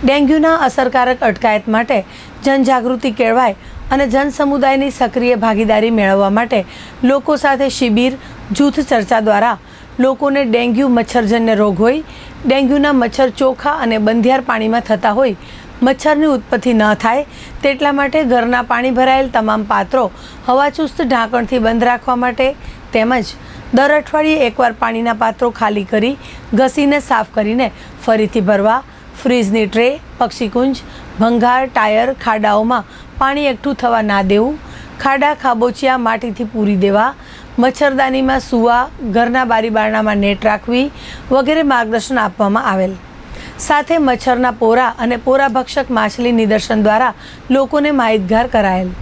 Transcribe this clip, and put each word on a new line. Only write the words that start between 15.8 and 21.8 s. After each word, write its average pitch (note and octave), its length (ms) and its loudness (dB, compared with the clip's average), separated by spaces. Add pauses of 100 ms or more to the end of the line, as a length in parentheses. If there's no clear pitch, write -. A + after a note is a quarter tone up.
મચ્છરની D4 420 2
ઉત્પત્તિ B3 480 0
ન G#3+ 200 4
થાય A#3 320 0 (380)
તેટલા C#4+ 280 0
માટે C#4 320 0
ઘરના B3 380 2
પાણી B3 300 -2
ભરાયેલ C4 380 2
તમામ A3 340 0
પાત્રો G#3 480 0 (340)
હવાચુસ્ત C#4+ 560 0
ઢાંકણથી A#3+ 580 0
બંધ A3+ 240 0